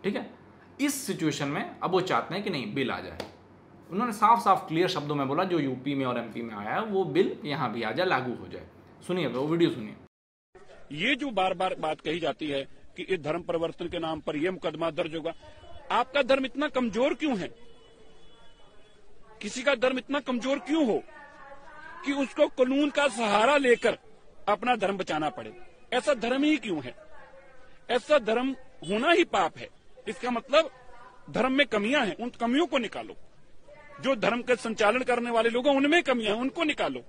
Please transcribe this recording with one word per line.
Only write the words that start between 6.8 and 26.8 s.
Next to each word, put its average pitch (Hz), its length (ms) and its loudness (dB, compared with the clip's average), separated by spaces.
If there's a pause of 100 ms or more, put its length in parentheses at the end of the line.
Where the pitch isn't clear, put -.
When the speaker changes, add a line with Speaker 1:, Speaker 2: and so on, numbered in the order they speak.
Speaker 1:
वो 196 240 0
बिल 160 400 2
यहाँ 139 280 -2
भी 117 100 -4
आ 110 80 -2
जाए, 170 160 0
लागू 127 280 0
हो 98 120 -12
जाए। 87 200 -14 (400)
सुनिए 175 200 0
वो 127 200 -2
video 165 220 4
सुनिए। 107 260 -8 (960)
Speaker 2:
ये 190 240 0
जो 277 160 -6
बार 185 220 2
बार 180 260 -2
बात 156 220 -4
कही 165 180 -2
जाती 156 300 -4
है 139 120 -2 (360)
कि 190 60 -8
इस 185 180 -2
धर्म 156 200 -2
परिवर्तन 165 460 -4
के 175 120 -6
नाम 160 200 -4
पर 151 160 -6
यह 160 160 0
मुकदमा 165 400 -4
दर्ज 160 240 -4
होगा, 160 180 -4 (580)
आपका 240 300 2
धर्म 262 240 2
इतना 285 220 -4
कमजोर 247 460 2
क्यों 285 240 0
है? 160 100 -4 (1900)
किसी 240 220 -8
का 277 120 4
धर्म 254 220 2
इतना 269 220 -2
कमजोर 262 400 -2
क्यों 302 260 2
हो 175 180 2 (1000)
कि 277 60 0
उसको 285 360 4
कानून 269 420 2
का 285 180 2
सहारा 220 500 2
लेकर 240 400 4 (520)
अपना 233 260 2
धर्म 196 220 -2
बचाना 156 320 -2
पड़े? 110 240 -10 (400)
ऐसा 254 200 2
धर्म 247 300 0
ही 302 140 4
क्यों 165 260 -4